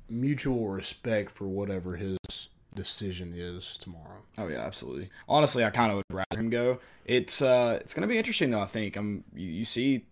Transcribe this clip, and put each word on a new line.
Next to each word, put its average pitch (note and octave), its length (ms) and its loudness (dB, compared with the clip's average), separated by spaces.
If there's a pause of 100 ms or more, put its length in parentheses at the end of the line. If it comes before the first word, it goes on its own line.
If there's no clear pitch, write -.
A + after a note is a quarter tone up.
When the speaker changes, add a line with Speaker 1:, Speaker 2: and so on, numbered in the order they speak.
Speaker 1:
mutual B2+ 600 0
respect G2 600 -2
for - 160 -8
whatever F#2+ 500 -4
his F#2+ 220 -4 (560)
decision F2+ 640 -6
is F2 420 -8
tomorrow. F#2 440 -16 (140)
Speaker 2:
Oh G2+ 120 -4
yeah, C#2+ 120 -4
absolutely. C2+ 500 -8 (180)
Honestly, C3 360 6
I G#2+ 60 4
kinda A2+ 260 4
would G2 140 -2
rather G2+ 300 -4
him A2+ 100 0
go. A#2+ 300 2 (240)
It's, B2 360 2
uh, B2 400 6
it's - 140 -12
gonna F#3+ 140 0
be A3+ 100 2
interesting G#3+ 320 2
though. A2 100 2
I G2 60 0
think, G#2 300 -4
um, G#2 260 -4 (100)
you, F2+ 140 -8
you F2 180 -4
see B2 480 2